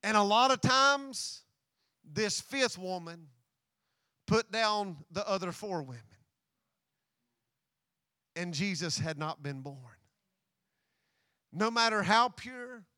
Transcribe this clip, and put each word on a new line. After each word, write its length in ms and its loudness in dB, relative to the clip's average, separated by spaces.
And 120 2
a 80 8
lot 280 6
of 100 2
times, 800 2
this 340 -2
fifth 380 -2
woman 500 -10
put 260 0
down 600 -2
the 160 -4
other 240 -2
four 300 -6
women. 220 -14
And 180 -6
Jesus 460 -4
had 180 -4
not 260 -6
been 180 -8
born. 360 -16
No 180 0
matter 340 2
how 260 4
pure 560 -14